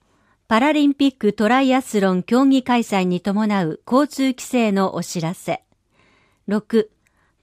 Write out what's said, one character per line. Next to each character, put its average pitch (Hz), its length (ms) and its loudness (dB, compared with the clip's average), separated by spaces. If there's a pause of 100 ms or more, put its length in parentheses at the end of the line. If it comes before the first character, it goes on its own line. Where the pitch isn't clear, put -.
(480)
パ 220 120 2
ラ 294 140 2
リ 294 120 2
ン 285 80 2
ピ 277 140 2
ッ - 100 -2
ク 208 160 0
ト 208 140 -2
ラ 254 160 2
イ 254 100 2
ア 262 80 2
ス 214 180 -4
ロ 190 140 2
ン 180 80 0
競 254 240 2
技 269 160 4
開 240 220 0
催 190 220 -2
に 180 140 -2
伴 208 460 -2
う 156 220 -6
交 269 200 2
通 269 180 -4
規 262 180 -4
制 226 280 0
の 196 220 0
お 170 80 -6
知 - 180 -8
ら 160 140 -4
せ。 - 300 -8 (840)
六、 214 460 -2 (520)